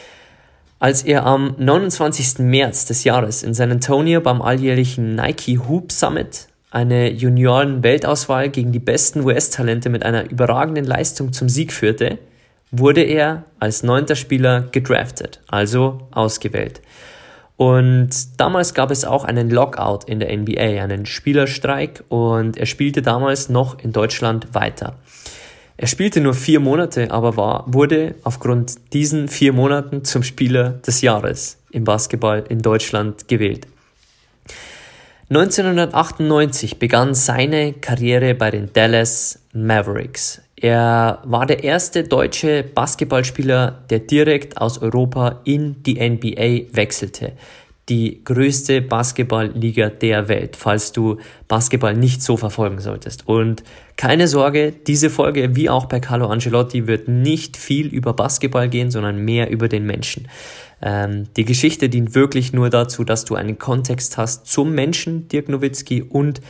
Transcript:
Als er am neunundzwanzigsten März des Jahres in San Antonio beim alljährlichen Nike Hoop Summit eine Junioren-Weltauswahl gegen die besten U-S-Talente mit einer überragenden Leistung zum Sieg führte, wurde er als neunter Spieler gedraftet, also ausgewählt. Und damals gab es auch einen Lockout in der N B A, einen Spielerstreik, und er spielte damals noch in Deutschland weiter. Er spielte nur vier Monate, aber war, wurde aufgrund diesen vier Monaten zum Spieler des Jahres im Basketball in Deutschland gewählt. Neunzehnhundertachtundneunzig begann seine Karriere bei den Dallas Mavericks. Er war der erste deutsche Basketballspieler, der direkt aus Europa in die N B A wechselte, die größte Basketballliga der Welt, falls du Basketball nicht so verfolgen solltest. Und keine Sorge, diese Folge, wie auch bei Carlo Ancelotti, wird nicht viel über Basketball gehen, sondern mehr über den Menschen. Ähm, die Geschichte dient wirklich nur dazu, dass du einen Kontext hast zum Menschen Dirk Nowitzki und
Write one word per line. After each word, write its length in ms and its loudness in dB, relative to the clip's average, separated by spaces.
Als 240 2
er 220 2
am 320 2
neunundzwanzigsten 920 2
März 360 2
des 180 -2
Jahres 400 0
in 100 -4
San 180 2
Antonio 500 2
beim 200 2
alljährlichen 760 0
Nike 420 -2
Hoop 340 -2
Summit 560 -4
eine 420 2
Junioren-Weltauswahl 1400 2
gegen 240 -2
die 60 -2
besten 420 0
U-S-Talente 680 0
mit 140 -2
einer 260 -2
überragenden 540 0
Leistung 480 -4
zum 160 -2
Sieg 240 0
führte, 480 -2
wurde 300 4
er 440 0
als 260 -2
neunter 320 2
Spieler 580 0
gedraftet, 760 -2
also 640 0
ausgewählt. 680 -4
Und 540 4
damals 360 2
gab 180 0
es 140 -2
auch 180 0
einen 260 0
Lockout 540 0
in 160 -6
der 100 -4
N 140 -4
B 160 -2
A, 240 0
einen 220 -4
Spielerstreik, 1040 -2
und 480 0
er 80 -4
spielte 360 -2
damals 460 0
noch 320 0
in 140 -6
Deutschland 600 -2
weiter. 440 -2
Er 100 -2
spielte 320 0
nur 140 4
vier 260 2
Monate, 520 0
aber 260 0
war, 280 0
wurde 580 2
aufgrund 720 -4
diesen 360 0
vier 240 4
Monaten 500 0
zum 180 0
Spieler 500 0
des 300 -4
Jahres 580 -2
im 140 -4
Basketball 640 0
in 120 -2
Deutschland 680 -2
gewählt. 380 -2
Neunzehnhundertachtundneunzig 1500 2
begann 340 2
seine 600 0
Karriere 600 0
bei 160 0
den 220 -4
Dallas 800 2
Mavericks. 920 -2
Er 680 2
war 200 0
der 200 0
erste 400 0
deutsche 580 0
Basketballspieler, 1300 -2
der 100 0
direkt 560 2
aus 260 -2
Europa 640 0
in 400 -2
die 160 -2
N 220 0
B 160 -4
A 400 0
wechselte, 560 -4
die 340 -2
größte 580 2
Basketballliga 1080 0
der 380 0
Welt, 300 -2
falls 340 -2
du 260 0
Basketball 480 2
nicht 260 2
so 140 0
verfolgen 440 -2
solltest. 480 -10
Und 360 0
keine 320 4
Sorge, 440 2
diese 380 0
Folge, 460 0
wie 140 2
auch 160 2
bei 140 -2
Carlo 280 -2
Ancelotti, 580 0
wird 220 -2
nicht 480 0
viel 320 -2
über 260 -2
Basketball 540 0
gehen, 240 -2
sondern 320 -2
mehr 260 0
über 200 0
den 160 -2
Menschen. 420 -8
Ähm, 460 -4
die 80 2
Geschichte 420 2
dient 260 0
wirklich 400 2
nur 160 2
dazu, 340 0
dass 220 -2
du 100 -4
einen 220 -4
Kontext 600 -4
hast 300 -6
zum 280 0
Menschen 540 -2
Dirk 200 -4
Nowitzki 520 -2
und 480 -2